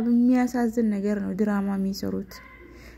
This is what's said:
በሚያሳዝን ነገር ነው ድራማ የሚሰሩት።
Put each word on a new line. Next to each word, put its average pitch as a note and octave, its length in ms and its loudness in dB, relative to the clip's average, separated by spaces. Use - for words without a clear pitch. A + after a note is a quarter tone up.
በሚያሳዝን A#3+ 920 2
ነገር G3+ 300 0
ነው F#3+ 140 -4
ድራማ G3+ 380 0
የሚሰሩት። G3 600 -4